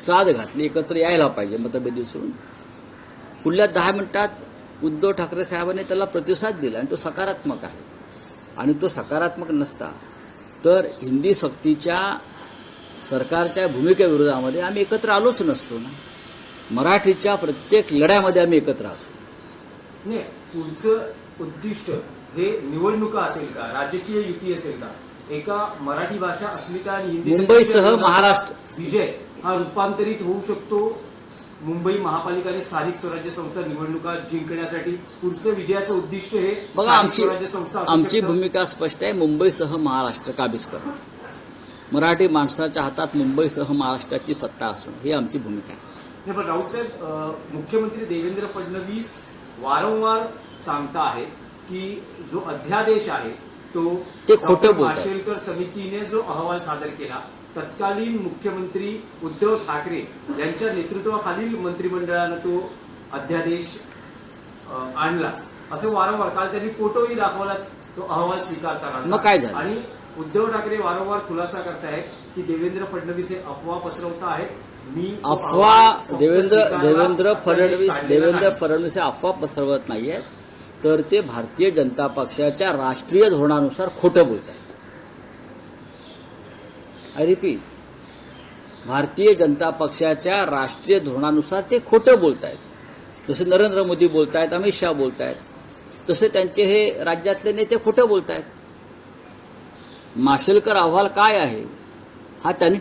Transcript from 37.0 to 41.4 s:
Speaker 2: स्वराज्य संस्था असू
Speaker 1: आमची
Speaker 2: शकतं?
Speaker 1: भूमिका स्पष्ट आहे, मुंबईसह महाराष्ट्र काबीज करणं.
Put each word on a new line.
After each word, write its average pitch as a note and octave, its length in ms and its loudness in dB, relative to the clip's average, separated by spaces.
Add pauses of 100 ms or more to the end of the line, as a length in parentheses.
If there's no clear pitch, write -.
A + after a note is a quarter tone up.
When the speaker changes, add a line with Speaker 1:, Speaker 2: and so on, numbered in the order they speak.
Speaker 2:
स्वराज्य F#3 260 0
संस्था F#3+ 320 -6
असू E3 120 0
Speaker 1:
आमची E3 260 4
Speaker 2:
शकतं? F#3+ 100 4
Speaker 1:
भूमिका F#3 380 2
स्पष्ट D#3+ 380 -4
आहे, G#3 100 0
मुंबईसह D#3+ 640 2
महाराष्ट्र C3 540 -2
काबीज A#2 340 -4
करणं. F2+ 260 -10 (1000)